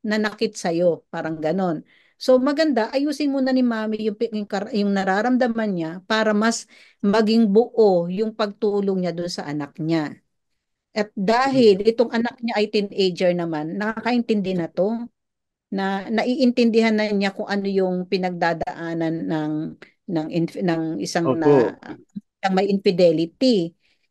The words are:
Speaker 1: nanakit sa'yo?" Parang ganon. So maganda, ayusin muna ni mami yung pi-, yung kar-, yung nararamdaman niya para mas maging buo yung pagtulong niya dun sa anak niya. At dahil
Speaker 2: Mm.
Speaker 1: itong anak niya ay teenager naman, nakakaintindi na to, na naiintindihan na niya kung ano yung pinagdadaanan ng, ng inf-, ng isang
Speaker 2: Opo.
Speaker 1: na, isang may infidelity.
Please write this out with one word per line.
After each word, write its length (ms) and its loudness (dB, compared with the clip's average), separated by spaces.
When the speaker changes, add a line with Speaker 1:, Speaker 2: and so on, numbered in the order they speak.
Speaker 1:
nanakit 480 -2
sa'yo?" 560 0
Parang 320 -6
ganon. 400 -2
So 220 4
maganda, 560 0
ayusin 400 -2
muna 160 0
ni 160 2
mami 400 -4
yung 100 -4
pi-, 140 -4
yung 180 -6
kar-, 240 -6
yung 220 0
nararamdaman 800 0
niya 160 -4
para 240 0
mas 400 0
maging 480 4
buo 580 4
yung 240 -4
pagtulong 720 -2
niya 80 -2
dun 160 -6
sa 160 -10
anak 320 -8
niya. 380 -2
At 160 -4
dahil 720 4
Speaker 2:
Mm. 80 4
Speaker 1:
itong 160 0
anak 320 -4
niya 160 -4
ay 160 -2
teenager 640 0
naman, 400 -4
nakakaintindi 800 -2
na 80 -2
to, 400 -2
na 400 -4
naiintindihan 880 2
na 160 0
niya 240 0
kung 80 -6
ano 240 -2
yung 400 0
pinagdadaanan 1200 -2
ng, 240 -2
ng 240 -2
inf-, 240 -2
ng 400 -2
isang 400 -2
Speaker 2:
Opo. 0 -
Speaker 1:
na, 400 4
isang 160 0
may 160 2
infidelity. 1040 2